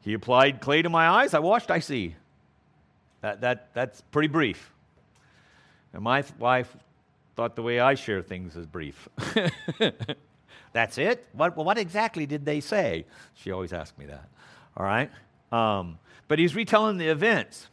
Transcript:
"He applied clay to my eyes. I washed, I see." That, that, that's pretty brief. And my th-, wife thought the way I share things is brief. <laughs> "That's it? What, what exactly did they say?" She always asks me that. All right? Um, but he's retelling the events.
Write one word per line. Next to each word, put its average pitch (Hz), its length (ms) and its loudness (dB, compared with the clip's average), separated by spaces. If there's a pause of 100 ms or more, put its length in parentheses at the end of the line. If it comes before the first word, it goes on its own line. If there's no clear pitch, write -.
"He 107 140 -6
applied 123 460 4
clay 147 220 2
to 170 60 0
my 165 200 4
eyes. 208 260 4
I 156 40 4
washed, 190 320 2
I 170 100 2
see." 98 360 -6 (1040)
That, 104 220 -6
that, 123 320 -2
that's 123 260 -6 (100)
pretty 151 180 2
brief. 139 440 -2 (1200)
And 92 100 -12
my 131 200 2
th-, - 160 -12
wife 123 360 0 (640)
thought 117 200 -4
the 117 60 -8
way 120 160 0
I 135 160 6
share 104 280 -4
things 90 340 -12
is 85 100 -12
brief. 76 420 -12 (800)
<laughs> - 840 -12
"That's 113 240 -2
it? 220 360 -2
What, 156 240 0
what 170 200 0
exactly 208 480 -4
did 143 220 -6
they 147 140 -2
say?" 120 440 -2 (300)
She - 180 -10
always 92 220 -6
asks 80 240 -10
me 69 80 -18
that. 71 220 -18 (480)
All - 80 -6
right? 107 260 0 (400)
Um, 101 480 0 (280)
but 156 120 2
he's 170 160 4
retelling 214 420 2
the 160 120 -2
events. 160 640 0